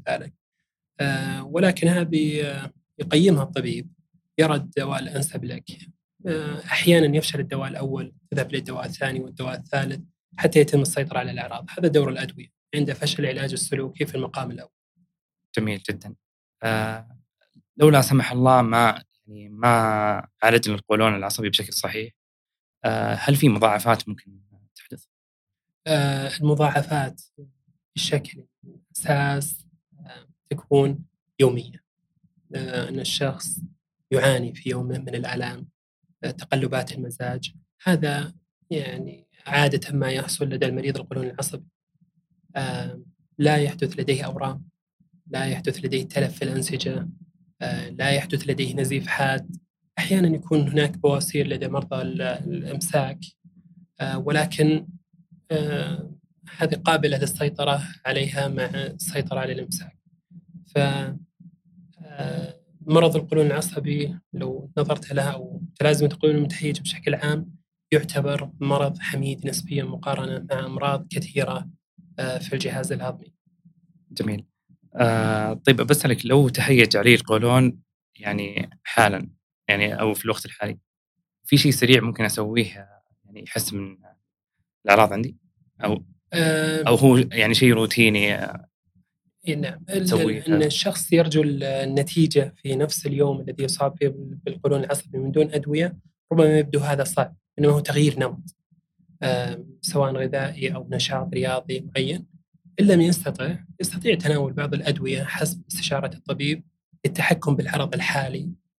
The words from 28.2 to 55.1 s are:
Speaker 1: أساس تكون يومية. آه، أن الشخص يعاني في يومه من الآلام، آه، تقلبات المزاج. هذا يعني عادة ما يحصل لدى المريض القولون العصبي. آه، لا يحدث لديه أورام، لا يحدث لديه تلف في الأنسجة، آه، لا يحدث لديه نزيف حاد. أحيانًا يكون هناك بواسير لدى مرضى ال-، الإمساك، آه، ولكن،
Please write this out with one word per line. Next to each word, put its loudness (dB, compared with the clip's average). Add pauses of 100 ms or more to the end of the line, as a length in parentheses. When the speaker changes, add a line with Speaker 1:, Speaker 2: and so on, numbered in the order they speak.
Speaker 1:
أساس -2 (920)
تكون 2 (400)
يومية. 0 (720)
آه، -6
أن -6
الشخص -4 (520)
يعاني 2
في -8
يومه -4
من -10
الآلام، -6 (560)
آه، -6
تقلبات -4
المزاج. -8 (320)
هذا 0 (360)
يعني -8 (180)
عادة 2
ما -2
يحصل -4
لدى -2
المريض -2
القولون -8
العصبي. -8 (920)
آه، -6 (340)
لا 4
يحدث -2
لديه -2
أورام، -8 (640)
لا -4
يحدث -4
لديه -2
تلف -2
في -8
الأنسجة، -4 (520)
آه، -6
لا -2
يحدث -2
لديه -2
نزيف -2
حاد. -2 (420)
أحيانًا 2
يكون 2
هناك 0
بواسير 0
لدى -4
مرضى -4
ال-، -4
الإمساك، -4 (800)
آه، -6
ولكن، 2 (640)